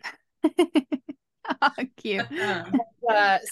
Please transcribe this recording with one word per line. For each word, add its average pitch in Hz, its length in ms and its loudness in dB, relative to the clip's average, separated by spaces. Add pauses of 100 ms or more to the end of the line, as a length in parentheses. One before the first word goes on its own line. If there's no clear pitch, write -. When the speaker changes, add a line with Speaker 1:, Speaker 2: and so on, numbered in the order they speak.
(440)
Speaker 1:
<laughs> 320 60 4 (1120)
Oh, 285 80 4 (280)
cute. 202 240 -2 (100)
Speaker 2:
Uh-huh. 294 320 -4 (460)
Speaker 3:
Uh, 202 300 4 (120)